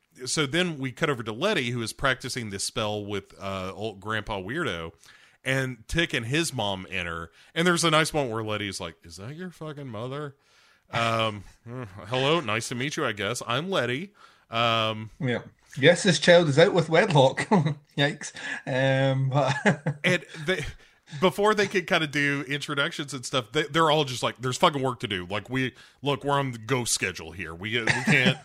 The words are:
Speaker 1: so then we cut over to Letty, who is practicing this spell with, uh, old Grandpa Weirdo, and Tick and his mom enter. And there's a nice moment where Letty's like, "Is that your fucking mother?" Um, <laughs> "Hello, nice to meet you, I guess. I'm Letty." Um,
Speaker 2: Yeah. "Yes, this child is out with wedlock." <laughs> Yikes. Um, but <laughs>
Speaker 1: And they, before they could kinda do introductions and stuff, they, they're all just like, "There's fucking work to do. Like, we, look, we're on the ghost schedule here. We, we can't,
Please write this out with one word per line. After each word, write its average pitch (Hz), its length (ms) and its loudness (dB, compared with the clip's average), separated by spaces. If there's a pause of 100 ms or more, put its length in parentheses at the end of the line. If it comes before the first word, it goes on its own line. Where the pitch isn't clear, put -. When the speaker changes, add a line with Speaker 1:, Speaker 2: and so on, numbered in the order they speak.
(260)
Speaker 1:
so 151 200 0
then 165 320 0
we 131 140 -6
cut 156 180 -2
over 123 140 -2
to 110 100 -6
Letty, 139 380 0
who 123 100 -4
is 110 100 -6
practicing 127 600 -2
this 98 120 -6
spell 107 400 -4
with, 101 380 -8
uh, 95 320 -6
old 98 260 -8
Grandpa 104 400 -4
Weirdo, 95 520 -4 (520)
and 131 340 -2 (100)
Tick 170 260 -2
and 117 140 -4
his 151 260 0
mom 101 360 -2
enter. 85 420 -6 (240)
And 165 100 2
there's 170 180 4
a 165 60 4
nice 156 240 4
moment 139 200 -2
where 110 100 -4
Letty's 104 360 -4
like, 82 240 -10
"Is 85 140 -18
that 113 180 -12
your 180 140 -12
fucking 147 380 -12
mother?" 131 480 -8 (560)
Um, 113 520 0 (220)
<laughs> 120 220 -12 (200)
"Hello, 135 320 2
nice 113 300 -2
to 127 60 -6
meet 135 220 -4
you, 156 80 0
I 117 60 0
guess. 104 360 -2
I'm 139 240 -2
Letty." 139 420 -2 (380)
Um, 110 580 0 (100)
Speaker 2:
Yeah. 123 200 -2 (400)
"Yes, 165 240 6
this 185 160 4
child 175 280 8
is 139 120 4
out 185 160 8
with 160 140 2
wedlock." 160 600 4
<laughs> 156 480 2
Yikes. - 360 0 (340)
Um, 135 640 2
but 135 260 2 (440)
<laughs> - 40 -8
Speaker 1:
And 180 200 2 (220)
they, 160 180 -2 (560)
before 202 360 2
they 202 100 2
could 190 220 -2
kinda 165 180 2
do 143 420 0
introductions 143 680 -4
and 123 100 -10
stuff, 127 260 -2
they, 156 120 2
they're 156 260 4
all 151 160 4
just 123 160 -6
like, 117 180 -2
"There's 123 180 -2
fucking 147 260 4
work 127 160 -2
to 120 80 -6
do. 92 200 -4
Like, 101 220 -6
we, 127 240 -2 (300)
look, 139 200 -2
we're 139 140 2
on 135 140 0
the 117 80 -10
ghost 117 340 -2
schedule 85 380 -4
here. 85 240 -10
We, 107 240 -4
we 113 80 -4
can't, 127 580 2